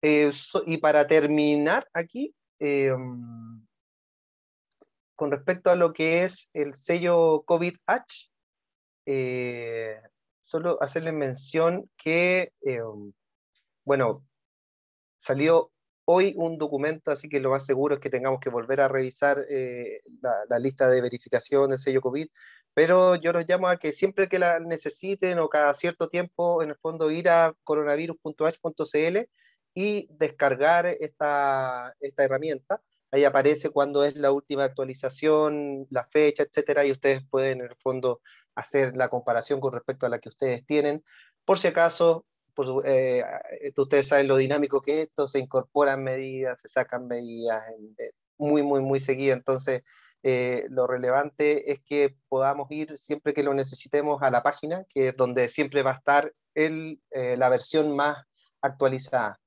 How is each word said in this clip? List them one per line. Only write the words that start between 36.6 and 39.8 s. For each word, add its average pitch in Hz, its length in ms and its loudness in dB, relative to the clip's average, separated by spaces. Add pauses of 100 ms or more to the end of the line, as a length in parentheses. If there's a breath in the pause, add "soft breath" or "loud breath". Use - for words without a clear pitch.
y 139 60 2
ustedes 135 380 0
pueden, 131 320 0
en 123 60 -10
el 120 100 -18
fondo, 127 440 -2 (340 soft breath)
hacer 127 420 -2
la 127 120 0
comparación 120 500 -2
con 135 120 -2
respecto 123 340 -6